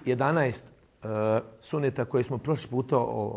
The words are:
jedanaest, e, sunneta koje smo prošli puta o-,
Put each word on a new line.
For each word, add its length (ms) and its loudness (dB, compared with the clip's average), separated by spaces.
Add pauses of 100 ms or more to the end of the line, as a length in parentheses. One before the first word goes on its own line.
jedanaest, 600 2
e, 420 -18 (540)
sunneta 440 0
koje 180 2
smo 140 -4
prošli 320 -2
puta 280 0
o-, 400 0